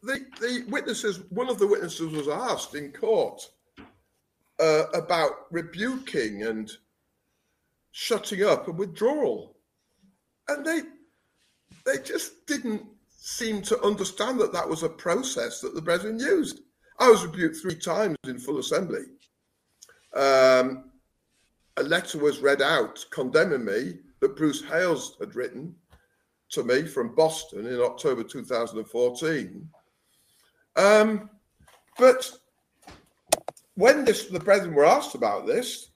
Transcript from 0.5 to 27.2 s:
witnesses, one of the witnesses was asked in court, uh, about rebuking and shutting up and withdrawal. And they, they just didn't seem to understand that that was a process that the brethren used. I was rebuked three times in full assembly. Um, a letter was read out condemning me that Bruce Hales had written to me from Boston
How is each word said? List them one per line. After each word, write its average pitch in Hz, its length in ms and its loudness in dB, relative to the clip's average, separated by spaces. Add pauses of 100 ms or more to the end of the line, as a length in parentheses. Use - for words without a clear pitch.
witnesses, 208 600 -4
one 247 220 -4
of 220 80 -2
the 196 80 4
witnesses 165 460 0
was 151 160 -4
asked 185 460 -4
in 143 180 -10
court, 208 580 -2 (1080)
uh, 156 260 4 (100)
about 165 380 0 (180)
rebuking 165 920 -4
and 110 260 -6 (1200)
shutting 208 500 -4
up - 260 2
and 165 100 -10
withdrawal. 196 800 -2 (920)
And 285 160 -4
they, 320 160 -2 (1040)
they 269 140 0
just - 480 -8
didn't 233 400 -4 (220)
seem - 540 -6
to - 200 0
understand 208 580 -2
that - 120 2
that 175 160 -4
was 160 140 -4
a 165 60 -2
process 170 720 -4
that - 140 -10
the 165 80 -8
brethren 185 360 -2
used. 302 420 0 (380)
I 247 120 8
was 214 140 8
rebuked 160 320 -2
three 180 200 -6
times 180 480 -2
in 127 140 -8
full 151 200 -4
assembly. 156 460 -4 (1120)
Um, 131 760 4 (840)
a 165 60 0
letter 165 360 -2
was 147 220 0
read 139 200 4
out 135 500 0
condemning 147 540 0
me 120 340 -4 (220)
that 135 160 2
Bruce 151 260 0
Hales 165 580 -2
had - 140 -10
written 127 400 -10 (760)
to 135 140 -4
me 123 180 2
from 127 320 -6
Boston 160 520 0